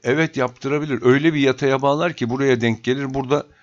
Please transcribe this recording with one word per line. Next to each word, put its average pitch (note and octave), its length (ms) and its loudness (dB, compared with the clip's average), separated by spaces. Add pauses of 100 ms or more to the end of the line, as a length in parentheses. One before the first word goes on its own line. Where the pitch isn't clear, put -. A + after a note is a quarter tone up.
Evet D3+ 340 0
yaptırabilir. C3+ 640 -4
Öyle C#3+ 320 4
bir D3 60 0
yataya C3+ 420 2
bağlar D3+ 300 0
ki A#2 180 -6
buraya C3 300 2
denk A2+ 240 0
gelir. C3+ 300 -4
Burada, C3+ 320 -2 (160)